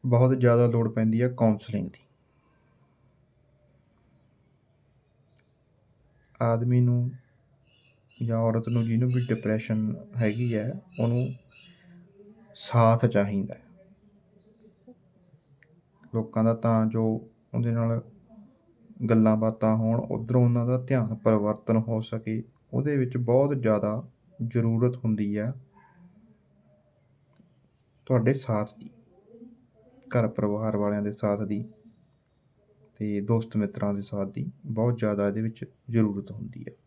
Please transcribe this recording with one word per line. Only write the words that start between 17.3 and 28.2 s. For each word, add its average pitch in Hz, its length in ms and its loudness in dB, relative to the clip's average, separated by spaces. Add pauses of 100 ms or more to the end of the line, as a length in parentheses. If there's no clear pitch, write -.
ਉਹਦੇ 117 180 -2
ਨਾਲ 117 280 -2 (1120)
ਗੱਲਾਂ 110 260 6
ਬਾਤਾਂ 110 400 0
ਹੋਣ, 113 240 2
ਉੱਧਰੋਂ 120 440 0
ਉਹਨਾਂ 120 220 2
ਦਾ 127 140 0
ਧਿਆਨ 127 360 0
ਪਰਿਵਰਤਨ 107 640 2
ਹੋ 110 240 -2
ਸਕੇ, 110 400 -6 (300)
ਉਹਦੇ 143 240 0
ਵਿੱਚ 127 200 -2
ਬਹੁਤ 123 400 2
ਜ਼ਿਆਦਾ 110 460 0 (360)
ਜ਼ਰੂਰਤ 117 580 0
ਹੁੰਦੀ 104 420 -2
ਹੈ 117 140 -4 (2500)
ਤੁਹਾਡੇ 127 300 2